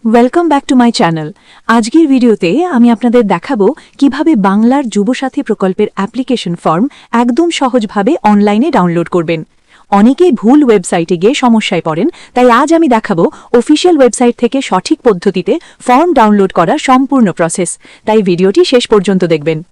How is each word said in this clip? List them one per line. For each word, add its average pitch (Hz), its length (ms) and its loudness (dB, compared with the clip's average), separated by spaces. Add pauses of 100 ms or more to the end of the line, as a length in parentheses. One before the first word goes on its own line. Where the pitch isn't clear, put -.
(160)
welcome 254 360 2
back 277 180 -2
to 285 120 2
my 240 160 2
channel। 165 300 -2 (480)
আজকের 240 360 2
ভিডিওতে 220 380 2 (260)
আমি 233 180 4
আপনাদের 240 280 0 (120)
দেখাবো 208 320 -2 (340)
কিভাবে 294 320 0 (160)
বাংলার 233 360 0 (100)
যুবসাথী 247 540 -4
প্রকল্পের 196 480 -2
অ্যাপ্লিকেশন 214 680 -6
ফর্ম 170 220 0 (380)
একদম 247 260 0 (100)
সহজভাবে 233 540 -2 (180)
অনলাইনে 208 460 2
ডাউনলোড 170 380 -2
করবেন। 165 260 -2 (580)
অনেকেই 277 420 4
ভুল 262 260 4
ওয়েবসাইটে 185 560 0
গিয়ে 233 120 2 (100)
সমস্যায় 220 440 0
পড়েন, 165 200 -2 (260)
তাই 247 140 4 (120)
আজ 294 80 0 (100)
আমি 330 180 0
দেখাবো 185 280 -2 (360)
অফিসিয়াল 311 380 0
ওয়েবসাইট 240 440 2
থেকে 240 160 -2 (120)
সঠিক 202 360 -2
পদ্ধতিতে 190 460 -2 (340)
ফর্ম 277 220 2 (100)
ডাউনলোড 208 400 2
করার 202 300 0
সম্পূর্ণ 262 400 2 (100)
প্রসেস। 170 320 -4 (360)
তাই 220 220 2
ভিডিওটি 190 340 2 (100)
শেষ 247 200 2
পর্যন্ত 190 320 0 (100)
দেখবেন। 156 260 -4 (120)